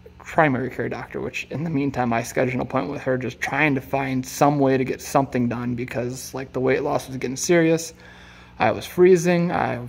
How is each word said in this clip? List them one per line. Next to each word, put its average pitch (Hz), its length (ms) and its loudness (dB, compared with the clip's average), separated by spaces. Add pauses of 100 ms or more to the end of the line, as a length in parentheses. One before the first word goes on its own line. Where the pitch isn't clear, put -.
(180)
primary 131 520 0
care 120 180 -6
doctor," 123 320 -8
which - 300 -8
in 147 140 -6
the 170 60 -4
meantime, 135 420 0
I 117 100 0
scheduled 127 320 -2
an 127 60 -4
appointment 131 320 -4
with - 100 -10
her, 131 160 0
just 117 220 -8
trying 143 340 0
to 131 60 0
find 131 440 -4
some 147 340 2
way 135 200 4
to 135 60 0
get 165 180 -4
something 127 460 0
done 120 260 -4
because, 123 580 -8
like, 131 200 -10
the 127 80 -4
weight 131 220 2
loss 143 260 -4
was 131 100 -10
getting 131 180 -4
serious. 165 560 4 (680)
I 113 140 4
was 101 140 -6
freezing. 175 640 6
I 120 380 -2